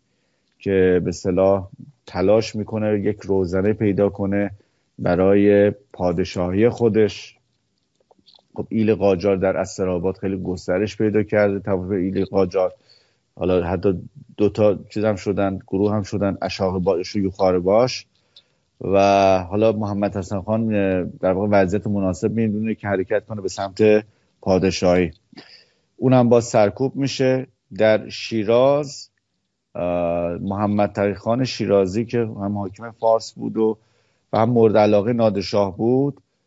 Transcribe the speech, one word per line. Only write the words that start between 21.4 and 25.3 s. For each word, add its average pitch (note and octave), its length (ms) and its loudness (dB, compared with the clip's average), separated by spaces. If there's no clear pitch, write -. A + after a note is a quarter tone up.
وضعیت G2 360 0
مناسب G2 440 -2
می‌دونه A2 440 -2
که - 120 -10
حرکت G2+ 380 -2
کنه G#2+ 160 -12
به F#2+ 60 -6
سمت G#2 580 2
پادشاهی، F2+ 720 2